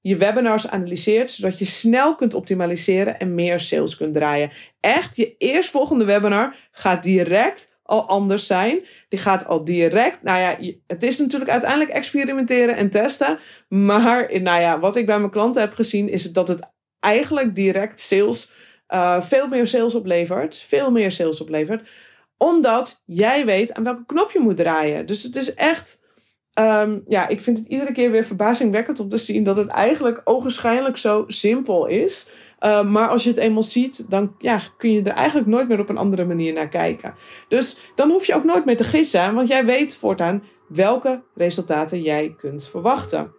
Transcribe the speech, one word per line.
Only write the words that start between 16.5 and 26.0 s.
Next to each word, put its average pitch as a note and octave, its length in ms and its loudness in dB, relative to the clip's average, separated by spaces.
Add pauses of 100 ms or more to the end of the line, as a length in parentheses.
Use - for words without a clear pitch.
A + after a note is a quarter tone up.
eigenlijk B3+ 540 0
direct G3 460 -2
sales, G#3 500 0 (360)
eh, F3+ 360 0
veel C4+ 260 0
meer B3 180 0
sales A3+ 280 0
oplevert. F#3 640 -2
Veel - 340 0
meer G#3+ 220 2
sales D#3+ 280 -4
oplevert. D#3 480 -4 (480)
Omdat C4 680 2
jij A3+ 380 2
weet G#3+ 280 0
aan A3+ 120 -6
welke A#3+ 220 -6
knop F4+ 240 0
je - 80 0
moet A3 180 2
draaien. D#3+ 500 0
Dus G#3 160 -6
het B3 140 -10
is C4 180 -6
echt, - 460 -2 (520)